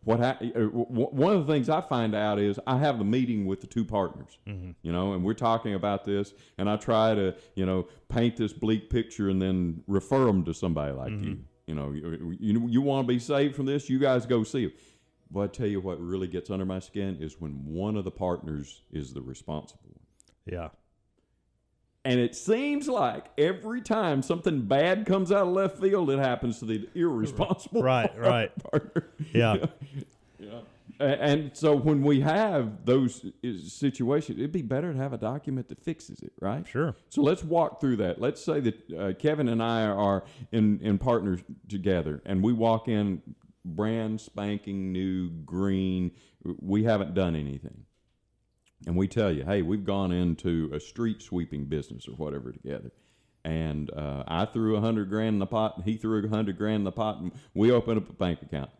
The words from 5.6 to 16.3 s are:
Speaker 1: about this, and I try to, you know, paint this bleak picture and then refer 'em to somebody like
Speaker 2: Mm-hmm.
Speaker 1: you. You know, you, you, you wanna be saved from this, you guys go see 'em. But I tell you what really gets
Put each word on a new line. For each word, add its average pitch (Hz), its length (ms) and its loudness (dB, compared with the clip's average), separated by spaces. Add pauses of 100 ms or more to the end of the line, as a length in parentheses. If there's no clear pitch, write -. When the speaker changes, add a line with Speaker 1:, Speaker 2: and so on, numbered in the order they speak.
Speaker 1:
about 98 320 -2
this, 101 260 -2 (280)
and 98 100 0
I 107 60 2
try 110 400 4
to, 98 180 0 (220)
you 95 100 -2
know, 92 220 0 (200)
paint 117 300 0
this 110 160 -2
bleak 110 380 0
picture 110 380 0
and 95 120 2
then 90 460 0
refer 123 420 2
'em 95 160 4
to 85 80 -4
somebody 78 400 -2
like 65 200 -8
Speaker 2:
Mm-hmm. 104 160 -8
Speaker 1:
you. 71 100 -6 (260)
You 78 80 -8
know, 71 200 -4
you, 82 460 -8
you, 113 280 2
you 120 160 4
wanna 135 240 0
be 123 100 2
saved 139 380 0
from 139 100 -2
this, 139 240 -2
you 131 80 2
guys 127 300 4
go 120 160 2
see 120 220 -2
'em. - 80 -6 (580)
But 98 80 -4
I 101 80 0
tell 113 180 -6
you 101 160 0
what 90 180 -6
really 92 280 -4
gets 87 240 -6